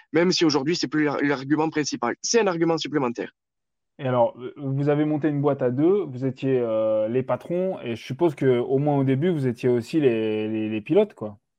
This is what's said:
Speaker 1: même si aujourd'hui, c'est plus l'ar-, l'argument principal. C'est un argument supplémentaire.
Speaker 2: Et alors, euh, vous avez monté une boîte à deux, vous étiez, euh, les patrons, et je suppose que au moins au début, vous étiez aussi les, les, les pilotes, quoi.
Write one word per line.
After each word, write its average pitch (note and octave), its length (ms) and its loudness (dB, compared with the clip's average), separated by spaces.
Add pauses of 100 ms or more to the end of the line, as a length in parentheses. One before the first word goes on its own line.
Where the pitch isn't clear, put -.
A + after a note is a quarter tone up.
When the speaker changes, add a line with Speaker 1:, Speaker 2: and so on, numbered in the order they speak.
(120)
Speaker 1:
même F3 200 4
si F3 120 2
aujourd'hui, D3 320 2
c'est D#3+ 120 -4
plus D3+ 180 0
l'ar-, C#3 160 -2
l'argument C#3+ 480 0
principal. C3+ 520 -2
C'est - 200 2
un G#3+ 60 2
argument E3 300 2
supplémentaire. C3+ 540 -4 (680)
Speaker 2:
Et C3+ 80 -6
alors, B2 320 2
euh, B2+ 180 -10
vous C#3 320 -2
avez D3 160 2
monté D3+ 220 -2
une C#3+ 140 0
boîte C#3 200 0
à B2+ 80 0
deux, E3 340 2
vous C3 220 -8
étiez, C3 340 0
euh, A2 480 0
les B2 140 0
patrons, F3 600 -4
et A#2+ 140 -6
je - 80 -14
suppose D3+ 300 0
que C3+ 240 2
au C3 220 0
moins D3 180 0
au C3+ 60 2
début, C3+ 260 2
vous D3+ 160 0
étiez B2 240 0
aussi B2 300 0
les, A2 480 2
les, A2 220 -2
les A2 120 -2
pilotes, G#3 320 2
quoi. G#2+ 240 -12 (220)